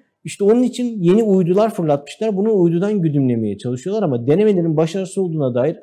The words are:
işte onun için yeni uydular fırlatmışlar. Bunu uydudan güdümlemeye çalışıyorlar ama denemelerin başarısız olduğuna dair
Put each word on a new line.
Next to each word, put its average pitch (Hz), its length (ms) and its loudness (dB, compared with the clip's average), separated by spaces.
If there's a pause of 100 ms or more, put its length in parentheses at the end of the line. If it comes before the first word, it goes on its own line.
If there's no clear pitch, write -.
(240)
işte 165 200 -8
onun 233 200 4
için 240 380 -4
yeni 185 220 4
uydular 196 500 2
fırlatmışlar. 180 640 -2
Bunu 208 240 2
uydudan 175 400 0
güdümlemeye 123 560 0
çalışıyorlar 180 460 -6
ama 120 240 -2
denemelerin 170 500 2
başarısız 165 400 -2
olduğuna 160 380 -2
dair 139 280 -2